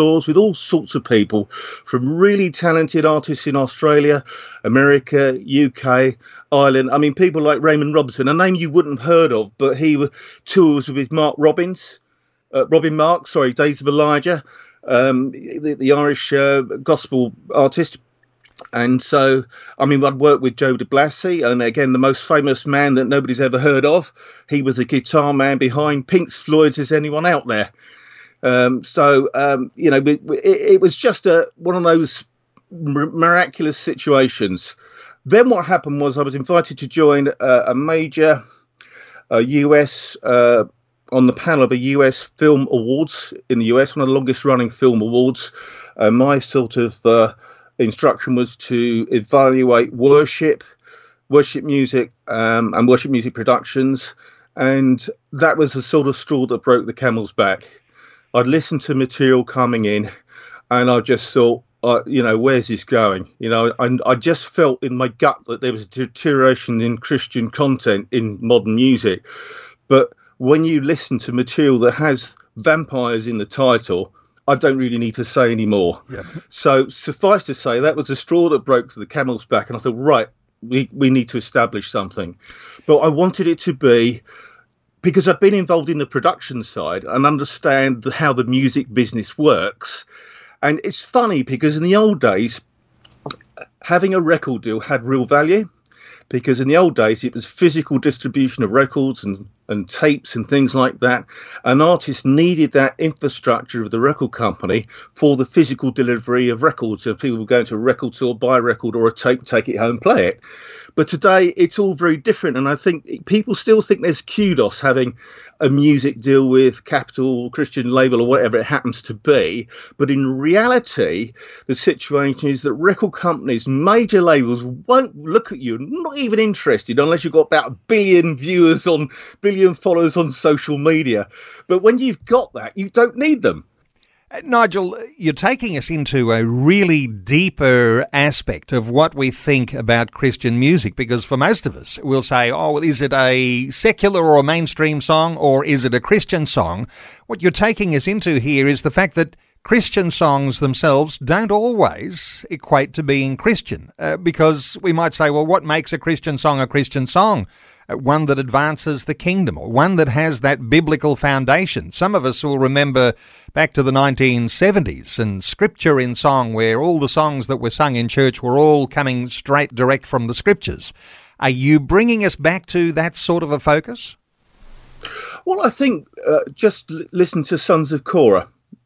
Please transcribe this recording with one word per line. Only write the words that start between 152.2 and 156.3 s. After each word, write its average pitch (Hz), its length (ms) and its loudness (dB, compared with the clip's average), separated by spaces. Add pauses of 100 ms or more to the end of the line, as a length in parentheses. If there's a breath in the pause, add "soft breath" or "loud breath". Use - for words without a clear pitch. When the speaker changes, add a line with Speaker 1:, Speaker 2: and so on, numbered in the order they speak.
Speaker 2:
equate 143 460 0
to 160 80 -6
being 135 340 -2
Christian, - 640 -2
uh, 156 180 -4
because 160 640 0
we 180 120 -2
might 165 200 0
say, 151 180 0
"Well, 151 140 0
what 165 200 0
makes 156 280 -4
a 156 60 -6
Christian 151 400 -4